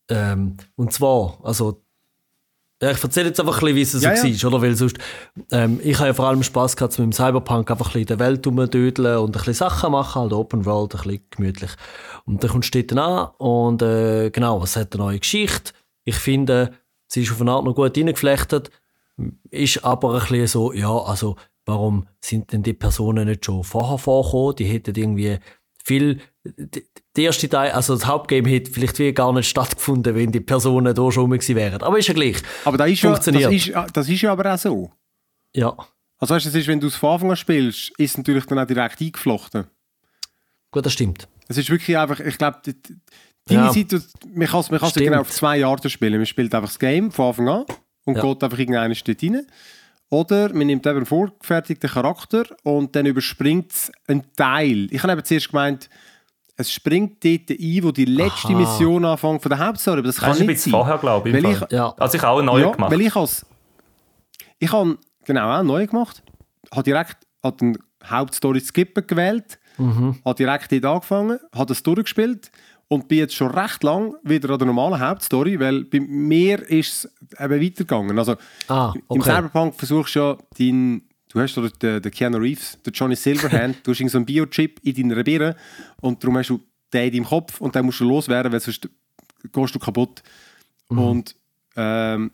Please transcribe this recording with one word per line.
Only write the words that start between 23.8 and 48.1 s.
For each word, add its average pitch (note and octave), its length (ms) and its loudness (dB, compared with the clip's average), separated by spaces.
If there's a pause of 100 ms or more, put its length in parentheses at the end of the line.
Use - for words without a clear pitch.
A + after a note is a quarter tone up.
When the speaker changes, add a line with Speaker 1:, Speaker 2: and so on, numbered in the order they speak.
Speaker 1:
vorgekommen? C3+ 580 2
Die A2 80 -4
hätten G#2+ 320 -2
irgendwie G#2 420 0 (460)
viel, C#3 340 2 (260)
die, - 380 -14 (340)
die D3+ 60 0
erste D#3+ 260 0
Teil, C#3 240 2
also B2 220 0
das A2+ 120 -2
Hauptgame C3 420 2
hätte B2+ 240 0
vielleicht B2+ 260 -2
wie C#3+ 140 2
gar B2+ 200 2
nicht B2+ 160 0
stattgefunden, B2 680 0
wenn A2+ 160 0
die A#2 80 0
Personen B2+ 540 2
da B2 180 2
schon B2+ 120 2
rum B2 60 2
gewesen B2+ 240 0
wären. G2+ 280 -2
Aber F3+ 160 2
ist G#3 100 2
ja F3+ 60 2
gleich. B2+ 240 0 (260)
Speaker 2:
Aber C#3 120 2
das D3 140 4
ist F#3+ 120 2
ja, G#3 100 6
das - 120 0
Speaker 1:
Funktioniert. C#3+ 280 6
Speaker 2:
ist, F#3 200 2 (240)
das C#3 120 0
ist F3+ 120 0
ja G#3+ 120 4
aber F#3+ 200 0
auch F#3 60 -2
so. G2+ 320 -2 (640)
Speaker 1:
Ja. A#2+ 220 0 (420)
Speaker 2:
Also A#2 160 0
weißt D3+ 120 0
du, - 20 -4
es C#3+ 80 -6
ist, D#3 100 0
wenn D3+ 140 2
du C#3+ 80 0
es C3+ 80 -6
von D3 140 2
Anfang F3 200 0
an F3+ 60 0
spielst, C3+ 640 0
ist D3 140 2
es - 60 -6
natürlich C3+ 280 0
dann C#3 120 0
auch C3 80 0
direkt A#2+ 340 -2
eingeflochten. A2+ 680 -4 (1080)
Speaker 1:
Gut, C#3+ 140 -2
das C3 60 0
stimmt. - 360 -4 (180)
Speaker 2:
Es A2+ 120 -6
ist C#3+ 120 -2
wirklich E3 260 2
einfach, D3 220 0
ich C#3+ 180 -6
glaub, D3 280 -2
die, C#3 80 -8 (100)
die, - 140 -20 (480)
deine - 220 4
Speaker 1:
Ja. C3 60 4
Speaker 2:
Seite, F#3 300 0 (320)
man E3+ 140 0
kann's, E3+ 220 0
man D#3 100 0
kann's D#3+ 140 2
ja D#3 60 0
Speaker 1:
Stimmt. D3 60 4
Speaker 2:
genau D3 140 4
auf C3 100 -4
zwei D3 340 2
Arten C3+ 260 0
spielen. G#2+ 260 0
Man G#2+ 100 2
spielt A#2 280 -2
einfach G#2 160 0
das - 80 -14
Game E3 340 0
von C3 160 0
Anfang A#2+ 200 0
an G3 160 -2 (420)
und C3+ 100 0